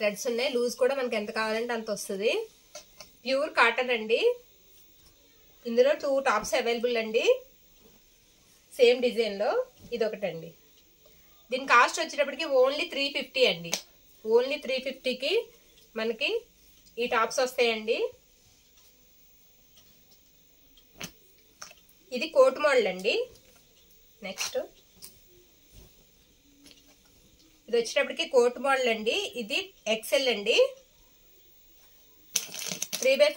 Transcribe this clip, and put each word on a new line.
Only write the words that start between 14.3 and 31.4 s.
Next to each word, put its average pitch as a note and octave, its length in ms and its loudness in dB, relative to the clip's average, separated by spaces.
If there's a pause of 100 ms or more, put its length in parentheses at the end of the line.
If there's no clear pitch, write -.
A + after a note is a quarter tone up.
Only C4+ 280 2
త్రీ C4 100 -4 (120)
ఫిఫ్టీకి C4 440 -4 (680)
మనకి A3+ 300 -2 (760)
ఈ - 20 0 (100)
టాప్స్ A3+ 280 0
వస్తాయండి. A#3 540 0 (4000)
ఇది D#4 180 -4
కోట్ C4 300 6
మోడల్ B3+ 280 4
అండి. F#3+ 220 -4 (1120)
నెక్స్ట్ G3 320 -8 (3000)
ఇది A3+ 120 0
వచ్చేటప్పటికి C4 540 -2
కోట్ A#3+ 320 4
మోడల్ C4 280 2
అండి. G#3+ 220 -2 (260)
ఇది C4 180 -4 (340)
ఎక్స్ఎల్ C4 400 0
అండి. G3+ 220 0 (2500)